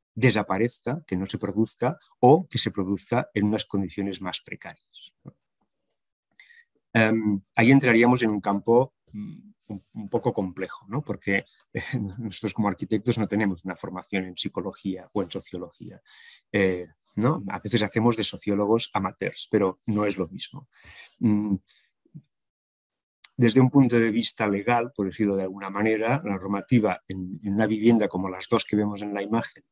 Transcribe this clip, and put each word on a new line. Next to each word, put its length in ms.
desaparezca, 880
que 100
no 100
se 120
produzca 600
o 280
que 100
se 140
produzca 640
en 120
unas 200
condiciones 560
más 200
precarias. 720
Em, 480
ahí 160
entraríamos 520
en 80
un 100
campo, 540
mm, 380
un, 260
un 160
poco 240
complejo, 560
¿no? 120
Porque, 440
<laughs> 140
eh, 80
nosotros 360
como 140
arquitectos 500
no 100
tenemos 380
una 100
formación 500
en 100
psicología 760
o 100
en 80
sociología, 720
eh, 360
¿no? 340
A 100
veces 220
hacemos 360
de 60
sociólogos 680
amateurs, 580
pero 340
no 200
es 120
lo 100
mismo. 400
Mm, 360
desde 220
un 100
punto 300
de 120
vista 360
legal, 480
por 120
decirlo 280
de 80
alguna 260
manera, 540
la 120
normativa 720
en, 360
en 100
una 120
vivienda 420
como 220
las 200
dos 160
que 100
vemos 260
en 120
la 100
imagen 480